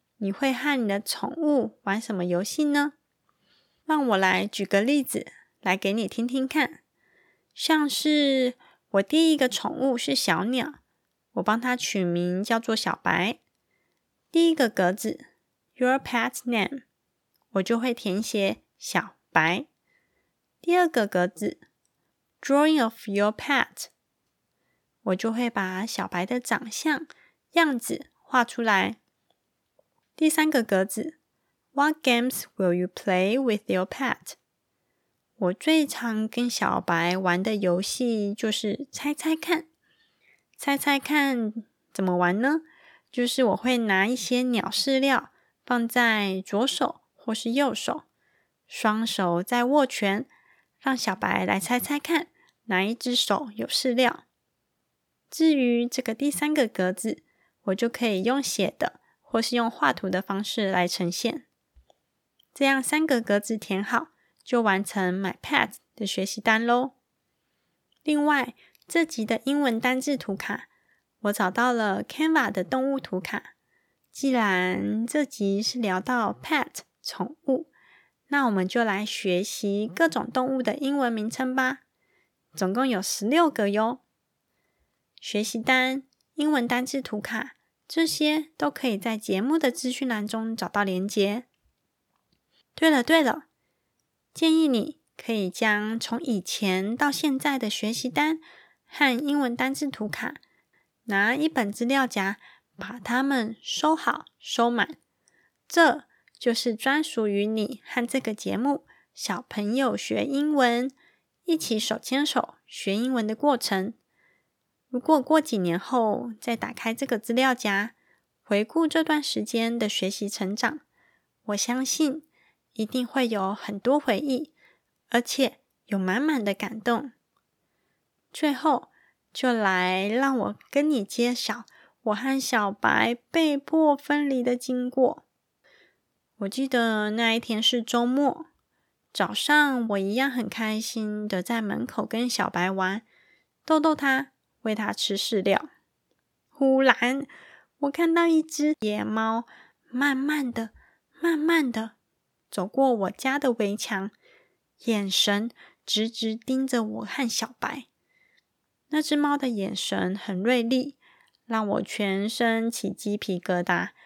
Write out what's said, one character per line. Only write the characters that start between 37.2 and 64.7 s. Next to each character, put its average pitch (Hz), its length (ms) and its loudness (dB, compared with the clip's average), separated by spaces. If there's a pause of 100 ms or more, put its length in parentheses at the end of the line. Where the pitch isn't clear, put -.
的 214 120 0
游 185 260 2
戏 214 520 -2
就 220 180 -2
是 214 400 -4
猜 294 220 -4
猜 320 220 0
看。 320 320 -4 (920)
猜 277 200 0
猜 277 200 2
看 269 560 0 (380)
怎 196 120 -2
么 180 120 2
玩 180 240 2
呢？ 294 220 2 (500)
就 247 160 -2
是 262 160 2
我 202 120 4
会 247 240 0
拿 202 280 2
一 247 80 0
些 247 280 -2
鸟 240 280 0
饲 269 280 0
料 269 320 2 (340)
放 240 220 0
在 214 580 2
左 208 200 0
手 - 360 -2 (120)
或 - 200 -6
是 233 180 -4
右 262 220 2
手， - 300 -6 (640)
双 220 400 0
手 180 380 0
在 240 220 0
握 277 200 4
拳， 208 420 -2 (520)
让 262 160 0
小 202 200 -2
白 190 300 0
来 190 140 2
猜 247 200 0
猜 294 200 -2
看 320 280 0 (380)
哪 190 180 0
一 220 120 -2
只 247 200 -4
手 220 400 0
有 226 120 -6
饲 - 260 0
料。 247 320 2 (1040)
至 320 260 4
于 240 320 2
这 254 140 -4
个 226 120 -4
第 277 160 0
三 302 240 -2
个 277 140 2
格 185 260 -2
子， - 300 -6 (400)
我 190 120 0
就 233 140 -2
可 233 180 -2
以 190 160 0
用 262 180 0
写 - 360 -2
的 - 220 -2 (200)
或 - 220 -2
是 240 140 -2
用 233 140 2
画 277 220 2
图 - 180 -4
的 190 120 0
方 202 220 -4
式 202 260 -2
来 180 180 2
呈 175 240 -2
现。 - 360 -4 (1080)
这 277 120 0
样 269 160 2
三 311 240 0
个 269 140 2
格 208 200 2
子 220 180 -4
填 196 260 -4
好， - 260 -2 (340)
就 240 180 0
完 202 220 2